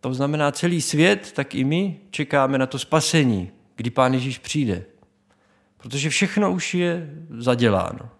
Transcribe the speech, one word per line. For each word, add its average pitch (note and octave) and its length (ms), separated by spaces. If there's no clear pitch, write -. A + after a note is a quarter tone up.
To B2+ 140
znamená C#3+ 380
celý E3+ 300
svět, F#3 500
tak - 220
i C3 100
my E3+ 360
čekáme C#3 480
na B2+ 80
to C3 120
spasení, B2 720
kdy A#2 140
Pán C3 240
Ježíš B2+ 240
přijde. G#2+ 460
Protože C#3 340
všechno G3 420
už F#3 220
je F3 360
zaděláno. A#2 880